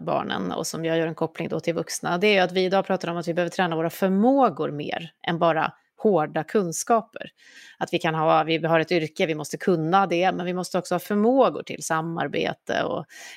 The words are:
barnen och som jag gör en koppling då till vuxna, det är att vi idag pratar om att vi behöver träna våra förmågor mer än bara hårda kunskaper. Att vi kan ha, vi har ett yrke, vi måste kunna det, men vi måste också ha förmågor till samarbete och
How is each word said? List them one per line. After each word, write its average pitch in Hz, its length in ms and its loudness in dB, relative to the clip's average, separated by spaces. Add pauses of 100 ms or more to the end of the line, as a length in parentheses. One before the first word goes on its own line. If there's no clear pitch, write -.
barnen - 460 -2
och - 160 -4
som 165 180 -6
jag 165 120 0
gör 160 100 0
en 165 80 -8
koppling 160 340 -6
då 165 100 -4
till 165 140 -2
vuxna, 170 440 -4
det 202 200 4
är 185 60 6
att 175 80 0
vi 185 140 0
idag 185 200 2
pratar 185 220 -2
om 170 100 -4
att 170 100 -6
vi 170 60 -2
behöver 170 160 0
träna 170 260 0
våra 165 140 0
förmågor 196 840 2
mer 147 400 -8 (160)
än 170 120 -2
bara 160 340 2 (300)
hårda 160 400 2
kunskaper. 208 880 -2 (460)
Att - 160 -4
vi 170 60 0
kan 160 160 0
ha, 160 280 4
vi 160 220 0
har 160 140 4
ett 156 120 0
yrke, 165 340 0
vi 156 100 -2
måste 151 220 -8
kunna 180 500 2
det, 180 240 2
men 175 140 -6
vi 180 80 -4
måste 180 240 -4
också 180 180 -2
ha 175 40 -2
förmågor 214 640 2
till - 200 -10
samarbete 160 1000 -2
och 170 220 -4 (320)